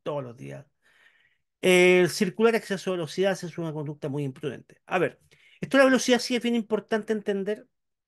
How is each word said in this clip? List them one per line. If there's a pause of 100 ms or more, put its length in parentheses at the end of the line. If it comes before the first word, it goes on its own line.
todos
los
días. (960)
El
circular
a
exceso
de
velocidad
es
una
conducta
muy
imprudente.
A
ver, (400)
esto
de
la
velocidad
sí
es
bien
importante
entender, (420)